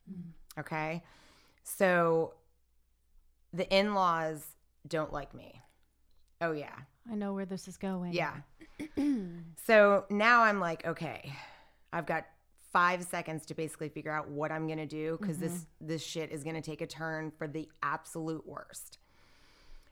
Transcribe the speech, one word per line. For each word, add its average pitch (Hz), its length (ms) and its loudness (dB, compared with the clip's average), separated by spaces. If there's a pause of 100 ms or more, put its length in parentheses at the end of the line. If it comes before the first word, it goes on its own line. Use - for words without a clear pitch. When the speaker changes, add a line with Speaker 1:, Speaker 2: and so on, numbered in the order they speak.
Speaker 1:
Hmm. 175 220 -14 (280)
Speaker 2:
Okay? 156 440 -4 (600)
So 170 680 4 (1200)
the 185 200 -2
in-laws 175 720 4 (420)
don't 156 260 -2
like 143 200 -8
me. - 280 -18 (800)
Oh, 165 100 0
yeah. 147 240 -6 (360)
Speaker 1:
I 214 40 -6
know 202 180 -4
where 196 120 -4
this 185 220 -8
is 185 100 -14
going. 180 360 -4
Speaker 2:
Yeah. 156 240 -2 (600)
Speaker 1:
<clears throat> 254 340 2 (340)
Speaker 2:
So 202 440 8
now 226 320 8
I'm 208 180 6
like, 165 260 -2
"Okay, 156 460 -6 (640)
I've 165 140 -4
got 160 180 -2 (460)
five 180 320 4
seconds 170 440 -6
to 160 60 -8
basically 156 360 -6
figure 156 220 -8
out 151 180 -2
what 151 220 -2
I'm 160 160 -4
gonna 156 200 -4
do, 156 340 -4
'cause 170 160 -4
this, 170 160 -4
Speaker 1:
Mm-hmm. 160 340 -12
Speaker 2:
this 160 160 -4
shit 160 280 -8
is 147 120 -8
gonna 160 200 -6
take 156 180 -8
a 160 60 -8
turn 156 440 -6
for 156 160 -8
the 151 220 -8 (140)
absolute 160 640 -6
worst." - 500 -14 (960)